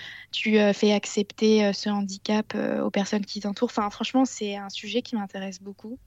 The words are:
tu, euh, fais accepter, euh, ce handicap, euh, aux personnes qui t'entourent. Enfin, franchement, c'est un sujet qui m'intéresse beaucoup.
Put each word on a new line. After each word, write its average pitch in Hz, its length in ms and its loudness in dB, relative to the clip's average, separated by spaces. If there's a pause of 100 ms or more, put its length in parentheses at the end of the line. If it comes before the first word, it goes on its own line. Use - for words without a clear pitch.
(320)
tu, 214 280 4
euh, 208 140 6
fais 208 180 4
accepter, 214 760 2
euh, 202 80 4
ce - 160 -6
handicap, 202 680 -2
euh, - 280 0
aux 214 60 -2
personnes 202 360 -2
qui - 140 -10
t'entourent. 202 300 -2
Enfin, 208 220 -2
franchement, 262 340 2
c'est 208 320 -4
un 196 120 -10
sujet 208 340 -4
qui - 120 -6
m'intéresse 196 460 -6
beaucoup. 208 460 -14